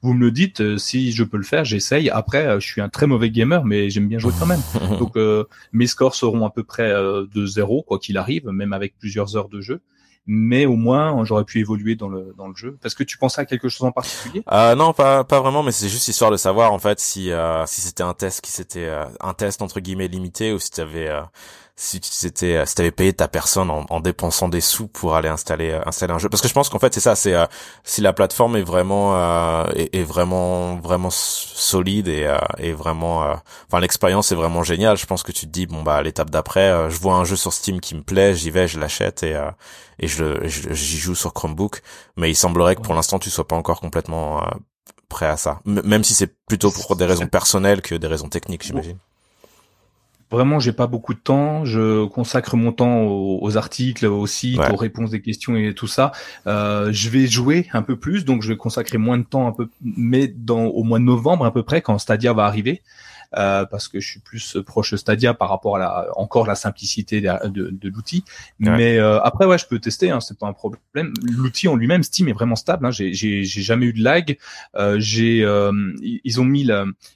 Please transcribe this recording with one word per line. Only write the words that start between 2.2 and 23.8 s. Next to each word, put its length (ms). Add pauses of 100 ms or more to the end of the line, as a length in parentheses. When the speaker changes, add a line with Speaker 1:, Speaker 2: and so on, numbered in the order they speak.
Speaker 1:
euh, 160
je 60
suis 120
un 80
très 200
mauvais 240
gamer, 340
mais 240
j'aime 180
bien 120
jouer 200
quand 60
même. 160 (180)
Speaker 2:
<laughs> 200
Speaker 1:
Donc, 180
euh, 260 (300)
mes 140
scores 280
seront 300
à 60
peu 120
près, 260
euh, 360 (100)
de 100
zéro, 360
quoi 180
qu'il 180
arrive, 320
même 220
avec 260
plusieurs 380
heures 140
de 100
jeu. 220 (460)
Mais 400
au 80
moins, 500
j'aurais 180
pu 160
évoluer 360
dans 120
le, 300
dans 100
le 80
jeu. 260
Parce 120
que 100
tu 140
pensais 240
à 40
quelque 240
chose 180
en 40
particulier ? 600
Speaker 2:
Euh, 240
non, 180
pas, 300
pas 180
vraiment, 220
mais 80
c'est 180
juste 180
histoire 240
de 60
savoir, 340
en 80
fait, 200
si, 320
euh, 340
si 160
c'était 220
un 100
test 280
qui 100
s'était, 340
euh, 180 (160)
un 140
test, 300
entre 160
guillemets, 280
limité, 460
ou 60
si 100
t'avais, 400
euh, 120 (540)
si 240
tu, 120
c'était, 460
euh, 100
si 80
t'avais 160
payé 220
ta 140
personne 440
en, 180